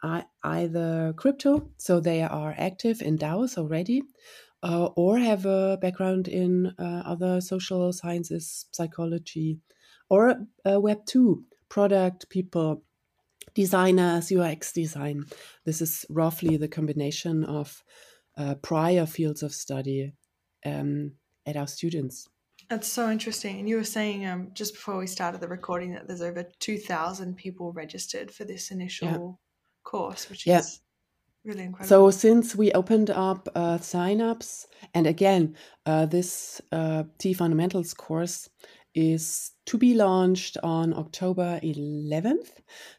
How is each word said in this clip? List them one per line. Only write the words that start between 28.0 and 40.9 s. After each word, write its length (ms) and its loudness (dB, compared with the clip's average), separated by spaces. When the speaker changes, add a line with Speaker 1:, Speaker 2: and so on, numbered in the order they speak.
Speaker 2:
for 140 -16
this 260 -12
Speaker 1:
Yeah. 60 -10
Speaker 2:
initial 640 -6
course, 480 -8
which 160 -8
Speaker 1:
Yeah. 140 6
Speaker 2:
is 200 -12
really 200 -10
Speaker 1:
So 20 -10
Speaker 2:
incredible. 460 8
Speaker 1:
since 440 6
we 160 6
opened 380 4
up, 440 0
uh, 240 2
signups, 880 -2
and 120 4
again, 480 4
uh, 220 2
this, 640 -4
uh, 340 -2
T 120 -2
E 40 2
Fundamentals 580 0
course 560 -6
is 580 0
to 120 -2
be 160 6
launched 680 4
on 320 0